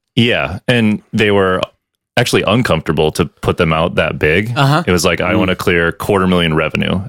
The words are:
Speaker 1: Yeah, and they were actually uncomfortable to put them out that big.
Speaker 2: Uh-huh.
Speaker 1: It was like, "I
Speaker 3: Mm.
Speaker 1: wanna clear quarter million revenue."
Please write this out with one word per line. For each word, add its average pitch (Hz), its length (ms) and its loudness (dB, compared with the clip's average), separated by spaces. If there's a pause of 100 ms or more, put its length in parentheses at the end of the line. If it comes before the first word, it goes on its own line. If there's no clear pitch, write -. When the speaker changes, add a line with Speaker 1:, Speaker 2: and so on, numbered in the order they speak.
(160)
Speaker 1:
Yeah, 92 520 0
and 110 340 2 (120)
they 110 180 2
were 95 300 2 (560)
actually 120 280 2
uncomfortable 80 680 0
to 87 120 0
put - 320 -4
them 82 140 0
out 80 240 0
that 80 240 -2
big. 95 360 0
Speaker 2:
Uh-huh. 147 300 2
Speaker 1:
It - 60 0
was 90 140 2
like, 85 160 0
"I 90 120 -2
Speaker 3:
Mm. 92 60 0
Speaker 1:
wanna 92 160 0
clear 85 380 0
quarter 95 340 0
million 87 260 2
revenue." 80 560 -2